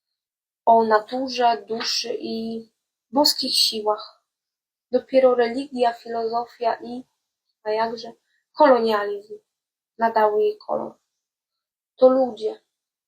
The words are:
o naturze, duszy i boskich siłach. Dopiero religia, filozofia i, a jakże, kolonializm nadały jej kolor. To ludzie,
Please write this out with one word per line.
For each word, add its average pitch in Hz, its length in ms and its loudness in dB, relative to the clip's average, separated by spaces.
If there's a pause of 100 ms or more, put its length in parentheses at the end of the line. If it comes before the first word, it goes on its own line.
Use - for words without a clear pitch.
(640)
o 226 200 4
naturze, 233 840 -2
duszy 233 500 -6
i 226 480 -8 (440)
boskich 269 440 0
siłach. - 680 -2 (680)
Dopiero 262 440 2
religia, 240 580 -2
filozofia 233 880 -6
i, 240 220 -12 (580)
a 214 80 -6
jakże, 226 420 -4 (400)
kolonializm 214 840 2 (640)
nadały 214 440 2
jej 208 160 0
kolor. - 400 -8 (1000)
To 254 120 6
ludzie, 220 580 0 (420)